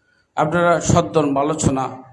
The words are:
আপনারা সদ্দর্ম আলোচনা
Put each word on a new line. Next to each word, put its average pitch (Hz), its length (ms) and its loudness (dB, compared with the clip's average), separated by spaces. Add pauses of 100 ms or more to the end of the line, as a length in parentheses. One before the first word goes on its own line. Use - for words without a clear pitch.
(360)
আপনারা 165 440 2
সদ্দর্ম 156 560 0
আলোচনা 139 680 -2 (100)